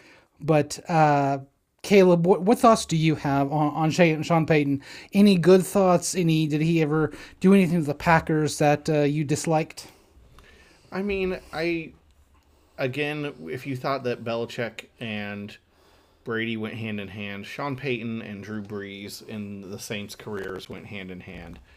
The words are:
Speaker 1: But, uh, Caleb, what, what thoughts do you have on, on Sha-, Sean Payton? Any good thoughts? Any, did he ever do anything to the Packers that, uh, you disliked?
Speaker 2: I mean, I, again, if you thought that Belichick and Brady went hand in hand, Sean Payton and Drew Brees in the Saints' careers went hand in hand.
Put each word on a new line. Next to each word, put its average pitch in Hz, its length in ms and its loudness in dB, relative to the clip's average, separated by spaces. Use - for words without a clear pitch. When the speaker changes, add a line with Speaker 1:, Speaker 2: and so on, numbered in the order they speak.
Speaker 1:
But, 147 480 0
uh, 143 520 2
Caleb, 180 440 6
what, 190 160 4
what 233 160 4
thoughts 226 280 4
do 165 100 -2
you 156 200 2
have 139 360 0
on, 151 220 0
on 156 160 0
Sha-, 156 320 4
Sean 165 240 2
Payton? 143 360 2
Any 202 240 6
good 180 280 6
thoughts? 180 500 2
Any, 165 320 2
did 147 140 0
he 165 200 2
ever 156 320 0
do 190 140 6
anything 175 260 4
to 147 60 -2
the 143 80 -2
Packers 160 640 2
that, 147 300 2
uh, 156 120 2
you 147 240 0
disliked? 156 640 -2
Speaker 2:
I 185 120 -6
mean, 190 380 -4
I, 165 400 -4
again, 143 560 -4
if 135 180 -10
you 139 100 -6
thought 131 280 -4
that 120 200 -6
Belichick 117 640 -8
and 104 560 -10
Brady 113 340 -4
went 107 180 -8
hand 107 260 -8
in 98 80 -12
hand, 101 380 -12
Sean 143 280 -8
Payton 117 480 -6
and 104 220 -12
Drew 107 180 -10
Brees 98 640 -12
in 101 420 -12
the 104 100 -12
Saints' 104 360 -12
careers 95 540 -12
went 87 180 -14
hand 95 240 -14
in 92 80 -14
hand. 87 400 -18